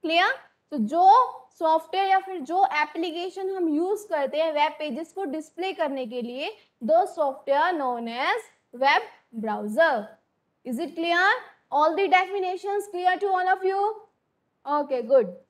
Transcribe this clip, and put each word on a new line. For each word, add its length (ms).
क्लियर? 320
तो 80
जो 280
सॉफ्टवेयर 500
या 120
फिर 200
जो 240
एप्लीकेशन 720
हम 200
यूज़ 320
करते 340
हैं 100
वेब 260
पेजेस 340
को 120
डिस्प्ले 480
करने 340
के 160
लिए, 340
those 320
software 560
known 360
as 420
web 180
browser। 640
Is 120
it 180
clear? 340
All 260
the 120
definitions 800
clear 280
to 100
all 240
of 120
you? 140
Okay, 360
good। 300